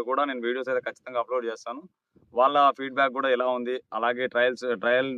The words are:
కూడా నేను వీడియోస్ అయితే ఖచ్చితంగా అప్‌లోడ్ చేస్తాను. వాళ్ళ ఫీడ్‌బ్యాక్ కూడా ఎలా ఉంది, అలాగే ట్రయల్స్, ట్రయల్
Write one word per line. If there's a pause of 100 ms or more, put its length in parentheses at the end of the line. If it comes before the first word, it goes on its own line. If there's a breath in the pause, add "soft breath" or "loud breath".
కూడా
నేను
వీడియోస్
అయితే
ఖచ్చితంగా
అప్‌లోడ్
చేస్తాను. (520)
వాళ్ళ (200)
ఫీడ్‌బ్యాక్
కూడా
ఎలా (120)
ఉంది, (180)
అలాగే (100)
ట్రయల్స్, (160)
ట్రయల్